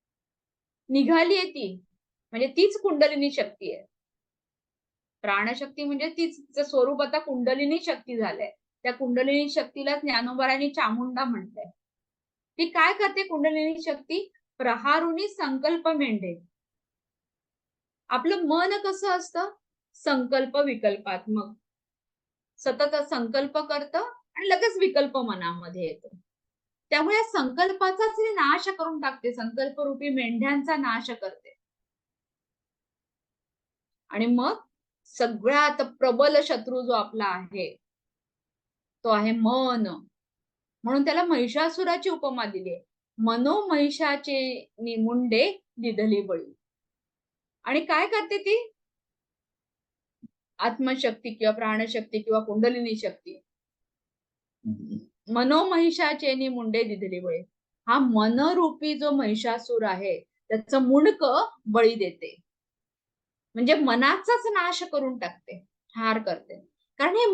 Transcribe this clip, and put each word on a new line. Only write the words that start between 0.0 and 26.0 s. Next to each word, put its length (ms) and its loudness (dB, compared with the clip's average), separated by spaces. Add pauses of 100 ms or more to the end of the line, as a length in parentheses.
निघालीये 580 4
ती, 200 -8 (680)
म्हणजे 140 0
तीच 340 4
कुंडलिनी 500 2
शक्ती 440 -6
आहे. 100 -16 (1400)
प्राणशक्ती 600 -2
म्हणजे 240 -2
तीच, 300 -4
तिचं 240 -6
स्वरूप 400 2
आता 160 0
कुंडलिनी 600 0
शक्ती 380 -6
झालंय. 340 -4 (340)
त्या 80 -2
कुंडलिनी 560 0
शक्तीला 480 -4
ज्ञानोबारांनी 760 0
चामुंडा 540 -2
म्हटलंय. 460 -8 (880)
ती 100 -2
काय 240 2
करते 340 0
कुंडलिनी 560 -2
शक्ती? 460 -6 (320)
प्रहारुनी 680 0
संकल्प 600 -2
मेंढे. 460 -2 (1800)
आपलं 360 0
मन 380 2
कसं 320 -2
असतं? 320 -4 (460)
संकल्प 640 -2 (100)
विकल्पात्मक. 880 -4 (1040)
सतत 340 0 (160)
संकल्प 480 -2
करतं 400 -4 (380)
आणि 120 -4
लगेच 320 2
विकल्प 380 2
मनामध्ये 640 -6
येतो. 260 -8 (840)